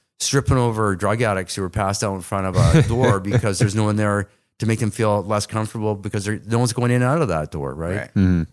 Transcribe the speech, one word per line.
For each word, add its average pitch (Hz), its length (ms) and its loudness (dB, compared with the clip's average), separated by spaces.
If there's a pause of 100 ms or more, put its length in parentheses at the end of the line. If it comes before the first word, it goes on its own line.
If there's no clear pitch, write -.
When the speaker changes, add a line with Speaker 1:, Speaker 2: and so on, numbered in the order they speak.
(200)
Speaker 1:
stripping 135 380 0
over 110 380 0
drug 104 280 0
addicts 95 320 -2
who 98 80 -4
are 90 60 -4
passed 101 340 -2
out 101 120 -2
in 92 60 -8
front 95 240 -4
of 92 100 -2
a 147 280 6
Speaker 2:
<laughs> - 40 -2
Speaker 1:
door 113 320 2
because 104 380 0
there's 101 180 2
no 110 100 2
one 104 100 2
there 104 340 0 (300)
to 117 80 -2
make 113 120 2
them 107 120 -2
feel 104 320 0
less 104 240 -2
comfortable 107 480 -4
because 98 300 -6
there, 104 200 -4
no 113 140 0
one's 120 140 0
going 120 180 0
in 123 100 2
and 123 100 2
out 165 120 0
of 110 60 -2
that 78 200 -2
door, 69 240 -6
right? 85 240 -4
Speaker 3:
Right. - 120 -10
Speaker 2:
Mm-hmm. 92 440 2